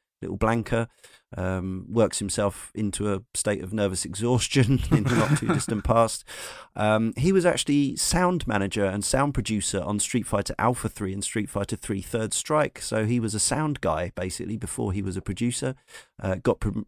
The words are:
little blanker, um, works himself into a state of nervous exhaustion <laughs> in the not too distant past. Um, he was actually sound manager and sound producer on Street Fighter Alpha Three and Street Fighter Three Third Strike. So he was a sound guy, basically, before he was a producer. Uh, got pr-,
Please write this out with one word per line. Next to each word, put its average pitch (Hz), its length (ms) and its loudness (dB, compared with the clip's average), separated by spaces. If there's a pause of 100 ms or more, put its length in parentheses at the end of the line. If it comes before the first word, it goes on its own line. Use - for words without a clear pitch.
(220)
little 98 160 -6
blanker, 113 500 0 (500)
um, 92 520 -2
works 110 300 2
himself 101 560 -2
into 104 380 -2
a 95 80 -2 (120)
state - 300 -2
of 95 100 -6
nervous 101 300 0
exhaustion 120 800 2
<laughs> - 60 -4
in 131 140 6
the 123 100 2
not 113 220 4
too 113 100 -4
distant 127 340 0
past. 113 440 4 (500)
Um, 107 400 2
he 151 160 4
was 185 140 4
actually 143 500 2
sound 180 500 2
manager 101 380 0
and 98 200 0
sound 139 300 2
producer 101 480 -2
on 104 180 -2
Street - 280 -2
Fighter 101 320 0
Alpha 117 300 0
Three 95 240 -4
and 98 100 -6
Street - 260 -4
Fighter 101 280 -4
Three 98 240 -4
Third 110 320 -4
Strike. - 480 0
So 110 240 0
he 120 120 2
was 110 160 -2
a 107 60 -2
sound 151 400 0
guy, 85 340 -2
basically, 92 440 -6
before 104 340 -4
he 101 100 -2
was 95 140 -4
a 92 60 -4
producer. 123 520 -2 (480)
Uh, 95 140 0
got - 240 2
pr-, 104 280 -2